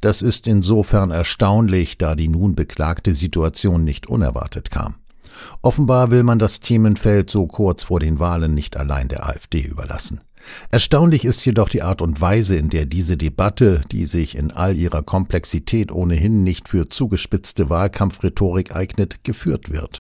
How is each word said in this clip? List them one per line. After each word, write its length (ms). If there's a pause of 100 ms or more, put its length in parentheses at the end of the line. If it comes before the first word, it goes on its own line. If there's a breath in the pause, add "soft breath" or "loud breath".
Das 200
ist 260
insofern 640
erstaunlich, 840
da 160
die 140
nun 280
beklagte 600
Situation 680
nicht 200
unerwartet 640
kam. 260 (680 loud breath)
Offenbar 500
will 120
man 160
das 200
Themenfeld 720
so 160
kurz 360
vor 180
den 180
Wahlen 340
nicht 220
allein 320
der 180
A 60
F 160
D 140
überlassen. 580 (520 loud breath)
Erstaunlich 520
ist 220
jedoch 240
die 140
Art 180
und 180
Weise, 380
in 120
der 160
diese 300
Debatte, 680 (100)
die 160
sich 280
in 160
all 240
ihrer 280
Komplexität 880
ohnehin 520
nicht 240
für 220
zugespitzte 800
Wahlkampfrhetorik 1080
eignet, 480
geführt 480
wird. 360